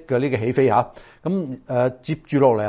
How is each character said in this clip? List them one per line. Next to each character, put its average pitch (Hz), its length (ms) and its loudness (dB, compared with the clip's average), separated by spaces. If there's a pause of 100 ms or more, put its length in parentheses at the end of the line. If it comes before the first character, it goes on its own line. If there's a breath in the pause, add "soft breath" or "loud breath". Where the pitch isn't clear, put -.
嘅 123 140 -2
呢 139 100 -2
個 123 60 0
起 117 160 -2
飛 135 160 2
吓。 117 240 0 (320 loud breath)
噉， 160 420 -6
呃， 127 240 0 (100)
接 156 140 -6 (100)
住 143 140 -2
落 131 160 6
嚟 107 140 -2